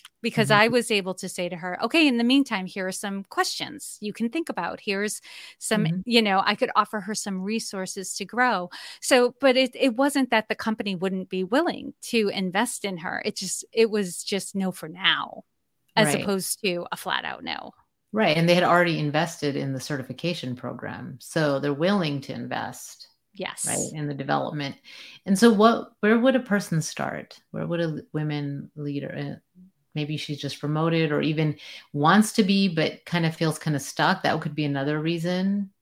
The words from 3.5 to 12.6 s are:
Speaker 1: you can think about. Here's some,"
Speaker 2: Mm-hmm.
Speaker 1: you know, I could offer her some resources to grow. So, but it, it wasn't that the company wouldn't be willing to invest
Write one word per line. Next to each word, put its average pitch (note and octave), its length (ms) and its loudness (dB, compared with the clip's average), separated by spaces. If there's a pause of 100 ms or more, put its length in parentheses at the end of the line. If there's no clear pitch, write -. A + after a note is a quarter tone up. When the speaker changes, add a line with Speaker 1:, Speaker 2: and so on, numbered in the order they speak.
Speaker 1:
you G#3 120 -6
can A3+ 160 -2
think E4 220 -4
about. F3 300 -4
Here's G3+ 400 -4 (380)
some," G#3 280 0
Speaker 2:
Mm-hmm. F3 180 0
Speaker 1:
you A#3 180 4
know, G3 220 2
I G3+ 100 2
could - 220 -2
offer G#3+ 240 0
her G3+ 140 -6
some F#3+ 280 -6
resources G3 760 -6
to G3+ 100 -6
grow. G#3+ 420 0 (320)
So, B3 400 4
but C4 160 6
it, C4 180 4
it A#3+ 220 2
wasn't C4+ 340 2
that A3 180 2
the G#3+ 60 -2
company G#3+ 400 -4
wouldn't F#3 360 -2
be F#3 140 -2
willing C#4+ 580 0
to A3 260 2
invest G3 560 0